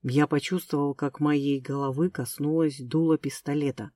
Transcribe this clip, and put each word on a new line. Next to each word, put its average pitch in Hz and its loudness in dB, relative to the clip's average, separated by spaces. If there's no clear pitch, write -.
Я 139 4
почувствовал, 143 -2
как 143 -4
моей 143 2
головы 139 -2
коснулось 147 0
дуло 156 2
пистолета. 143 -4